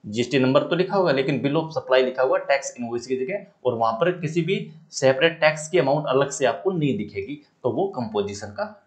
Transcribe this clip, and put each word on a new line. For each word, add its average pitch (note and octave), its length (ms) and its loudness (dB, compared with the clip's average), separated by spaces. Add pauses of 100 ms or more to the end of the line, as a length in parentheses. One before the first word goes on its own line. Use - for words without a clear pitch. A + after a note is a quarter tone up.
जीएसटी A#2+ 360 0
नंबर C3+ 240 4
तो E3+ 120 -2
लिखा F3 200 0
होगा F3+ 180 2
लेकिन C3+ 280 0
bill C#3+ 160 0
of D#3+ 160 -4
supply C3 300 2
लिखा B2+ 200 0
होगा C3+ 220 2
टैक्स - 340 0
इनवॉइस A#2 280 -6
की B2+ 100 -2
जगह, C#3 280 -6 (200)
और A#2+ 100 0
वहां A2+ 200 0
पर F3 240 0
किसी D#3+ 240 -2
भी G3 160 0 (340)
सेपरेट - 480 2
टैक्स D#3 280 2
की F3+ 100 4
अमाउंट C#3 280 2
अलग C3+ 240 2
से C#3 160 -2
आपको A#2+ 260 0
नहीं C#3+ 240 0
दिखेगी, G#2 440 -8 (220)
तो A#2+ 80 0
वो E3 200 -2
कंपोजिशन B2+ 580 -4
का G#3+ 240 -8 (140)